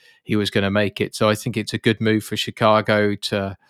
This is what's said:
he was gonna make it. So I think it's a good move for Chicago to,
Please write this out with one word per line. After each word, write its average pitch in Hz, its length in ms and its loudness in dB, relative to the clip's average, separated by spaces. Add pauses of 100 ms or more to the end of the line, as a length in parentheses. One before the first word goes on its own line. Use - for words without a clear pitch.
(220)
he 107 140 -2
was 101 120 0
gonna 98 220 0
make 104 300 0
it. 104 120 -4
So 110 160 2
I 107 60 2
think 110 220 -6
it's 107 160 -6
a 113 40 -2
good 110 220 0
move 110 240 0
for 107 140 -8
Chicago 107 760 2
to, 98 440 -4 (120)